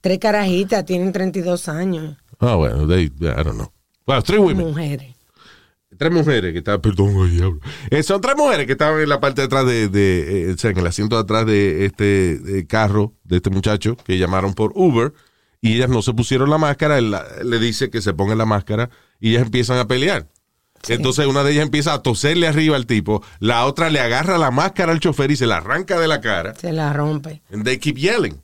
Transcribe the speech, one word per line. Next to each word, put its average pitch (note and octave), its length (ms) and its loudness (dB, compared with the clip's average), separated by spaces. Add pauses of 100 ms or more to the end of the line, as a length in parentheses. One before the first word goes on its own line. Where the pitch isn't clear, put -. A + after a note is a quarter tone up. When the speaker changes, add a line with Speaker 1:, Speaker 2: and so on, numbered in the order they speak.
Speaker 1:
Tres F#3 160 0
carajitas, G3 640 0
tienen F3+ 280 -2
treinta F#3 260 -4
y F3+ 40 -4
dos F3 260 -4
años. D#3+ 480 -6 (220)
Speaker 2:
Ah, A#2+ 160 2
bueno, D2 320 2
they, F2 200 2
I C#2+ 40 -4 (100)
don't D2+ 340 -2
know. - 180 -10 (340)
Well, C3+ 160 0
three G3+ 160 0
women. F#3 300 2
Speaker 1:
Mujeres. C#3+ 460 -8 (840)
Speaker 2:
Tres D#3+ 140 0
mujeres C3+ 400 2
que E2+ 60 -6
estaban, G2+ 240 -2
perdón, G2 320 2 (100)
ay, F2+ 120 4
diablo. E2+ 240 0 (300)
Eh, D3+ 120 2
son G3 180 0
tres C4 160 0
mujeres A#3+ 300 2
que B2+ 60 -2
estaban D#3 280 2
en D3+ 80 2
la C#3+ 100 2
parte C#3 220 0
de C3+ 60 0
atrás C3 180 2
de, A#2 240 2
de, F#2 600 2
eh, - 40 -2
o - 40 -8
sea, A2+ 120 0
en F#2 80 -2
el F2 80 0
asiento G#2+ 300 -2
de A2+ 60 2
atrás A2 240 0
de G2+ 400 2
este, G2 720 0
eh, E2 80 -6
carro G#2 480 0 (100)
de F2+ 120 -2
este F2+ 120 0
muchacho G#2 480 -2
que F#2 220 -4
llamaron F#2 340 0
por G#2+ 220 -2
Uber D3+ 400 2 (480)
y A2 140 2
ellas B2 120 2
no A#2+ 140 0
se B2+ 100 -2
pusieron B2+ 380 0
la D#3 80 2
máscara. D3 400 2
Él A2+ 140 2
la, F2 120 -6 (180)
le A#2 160 -2
dice A#2 320 0
que A2+ 120 -6
se F#2+ 100 0
ponga G2 220 0
la A2 100 0
máscara G#2+ 460 -2 (280)
y A2+ 120 0
ellas A#2 140 4
empiezan A#2+ 340 0
a A#2+ 100 0
pelear. C3 400 -2 (540)
Speaker 1:
Sí. A#2 100 -4
Speaker 2:
Entonces B2+ 340 0
una C#3 160 2
de C#3+ 100 2
ellas D3 120 2
empieza D3 300 0
a - 80 -6
toserle D#3 440 0
arriba D#3 300 2
al B2 100 -4
tipo, G#2 360 0 (180)
la A#2 240 2
otra D3+ 240 0
le D3+ 100 2
agarra C3 380 0
la D3 140 2
máscara E3 420 0
al D#3+ 80 0
chofer C#3+ 300 0
y D3 60 2
se B2 100 0
la G#2 100 0
arranca E3 420 -2
de E3 80 2
la D3+ 140 0
cara. G2+ 340 -4
Speaker 1:
Se F3 180 -8
la D3+ 200 -2
rompe. D3+ 580 -4
Speaker 2:
And G#2 140 -6
they B2+ 140 -2
keep D3 180 -4
yelling. D3 480 -2